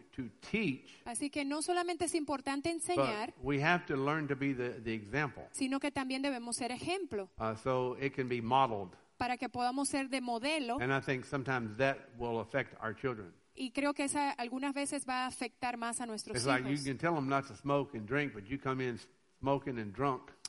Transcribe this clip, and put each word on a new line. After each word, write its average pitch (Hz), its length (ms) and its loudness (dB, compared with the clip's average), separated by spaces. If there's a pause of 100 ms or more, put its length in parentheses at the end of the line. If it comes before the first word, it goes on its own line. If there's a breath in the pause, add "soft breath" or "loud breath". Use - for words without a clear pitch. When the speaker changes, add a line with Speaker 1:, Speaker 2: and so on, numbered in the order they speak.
(160)
Speaker 1:
to 123 140 -4 (220)
teach, 190 360 0 (180 loud breath)
Speaker 2:
Así 240 260 -4
que 294 120 -2
no 285 200 -2
solamente 349 420 0
es 302 80 0
importante 285 560 0
Speaker 1:
but 339 120 0
Speaker 2:
enseñar, 254 600 2
Speaker 1:
we 139 200 2
have 170 260 6
to 151 100 0
learn 147 300 2
to 139 80 0
be 139 180 0
the, 123 300 -4
the 113 100 0
example. 110 580 -2
Speaker 2:
sino 269 280 0
que 285 120 -2
también 269 300 -2
debemos 240 340 -2
ser 240 160 -2
ejemplo, 247 580 -4 (100)
Speaker 1:
Uh, 110 160 0
so 127 440 2
it 139 140 -2
can 127 160 -2
be 123 120 0
modeled. 113 540 2 (220)
Speaker 2:
para 247 200 0
que 240 120 -4
podamos 247 400 0
ser 269 200 0
de 262 120 -2
modelo. 247 580 0
Speaker 1:
And 131 140 2
I 135 80 4
think 127 240 0
sometimes 123 520 -2
that 135 200 4 (220)
will 117 200 0
affect 117 440 -2
our 107 120 -2
children. 110 380 -4 (220)
Speaker 2:
Y 254 160 -6
creo 285 240 0
que 294 80 -2
esa 285 340 0
algunas 262 380 -2
veces 285 340 -2
va 254 160 0
a - 20 -2
afectar 247 500 -2
más 233 220 -2
a 247 60 -4
nuestros 214 320 -4
Speaker 1:
It's 117 80 0
like 127 240 6
you 143 60 2
Speaker 2:
hijos. 139 100 -2
Speaker 1:
can 131 140 -2
tell 170 160 4
them 135 120 2
not 135 200 4
to 107 80 -12
smoke 139 420 2
and 107 100 -6
drink, 139 280 2
but 98 100 -10
you 139 140 -4
come 131 280 0
in 117 120 -2 (400)
smoking 135 400 0
and 104 160 -4
drunk. 135 340 0 (200)